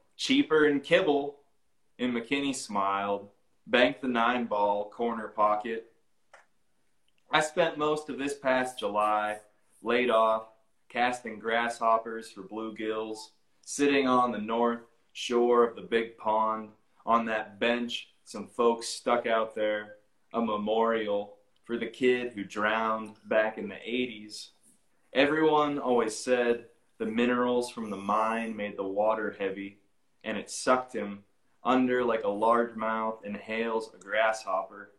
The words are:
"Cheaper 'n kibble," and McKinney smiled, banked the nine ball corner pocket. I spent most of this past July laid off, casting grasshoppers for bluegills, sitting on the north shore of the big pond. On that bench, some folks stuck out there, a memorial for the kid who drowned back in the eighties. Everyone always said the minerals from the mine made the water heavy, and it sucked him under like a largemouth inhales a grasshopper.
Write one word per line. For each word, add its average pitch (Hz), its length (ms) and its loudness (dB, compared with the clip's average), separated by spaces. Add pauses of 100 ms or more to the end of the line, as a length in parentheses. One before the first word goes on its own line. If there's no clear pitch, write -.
(160)
"Cheaper 147 500 4
'n 143 140 4
kibble," 143 640 2 (560)
and 123 140 -2
McKinney 139 420 -2
smiled, 101 760 -2 (360)
banked 123 340 2
the 131 60 -6
nine 117 380 2
ball 104 440 0
corner 113 380 -4
pocket. 107 680 -2 (1400)
I 151 120 4
spent 165 360 0
most 151 320 0
of 127 80 -8
this 143 200 -6
past 127 420 -2
July 107 600 0 (420)
laid 120 280 2
off, 110 380 4 (420)
casting 120 500 -2
grasshoppers 113 920 0
for 98 120 -14
bluegills, 110 880 -8 (300)
sitting 139 460 2
on 123 240 4
the 107 100 -4
north 117 400 0 (320)
shore 120 500 4
of 117 120 0
the 101 60 -12
big 113 360 -2
pond. 110 520 -2 (360)
On 113 200 2
that 110 340 -6
bench, 120 540 -2 (120)
some - 220 -12
folks 117 400 2
stuck - 380 0
out 110 300 0
there, 107 400 -2 (380)
a 117 80 0
memorial 107 960 0 (260)
for 117 140 -4
the 113 100 -4
kid 123 460 0
who 101 100 -6
drowned 110 720 -2 (100)
back 110 320 0
in 104 120 -6
the - 100 -12 (100)
eighties. 110 640 -6 (640)
Everyone 147 680 4
always 120 380 2
said 120 480 2 (320)
the 113 80 -4
minerals 123 680 2
from 113 180 -8
the 98 80 -6
mine 110 580 0
made 104 220 -8
the 101 60 -4
water 104 560 0
heavy, 98 400 -6 (440)
and 110 140 -6
it - 140 -10
sucked - 420 0
him 101 300 -8 (400)
under 123 400 2
like 113 200 0
a 101 40 -2
largemouth 110 960 0
inhales 110 680 -4
a - 40 -20
grasshopper. 98 1000 -2